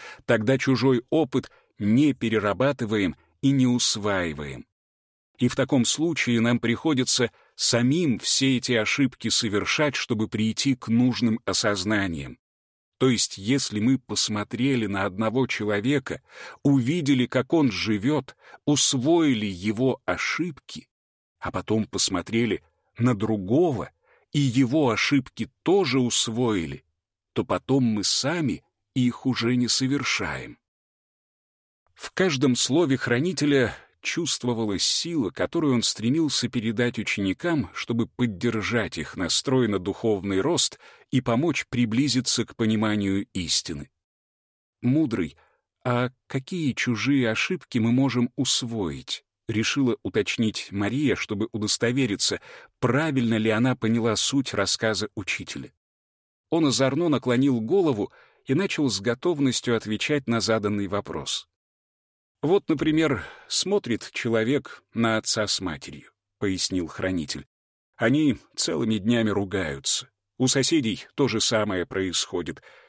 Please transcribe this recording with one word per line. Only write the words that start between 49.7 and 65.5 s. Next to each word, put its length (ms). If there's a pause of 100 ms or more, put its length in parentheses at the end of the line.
уточнить 680
Мария, 460
чтобы 360
удостовериться, 880 (380)
правильно 560
ли 160
она 260
поняла 400
суть 380
рассказа 600
учителя. 560 (800)
Он 160
озорно 420
наклонил 520
голову 500 (360)
и 80
начал 340
с 120
готовностью 760
отвечать 500
на 140
заданный 460
вопрос. 600 (1000)
"Вот, 240
например, 560 (240)
смотрит 640
человек 720 (100)
на 240
отца 300
с 160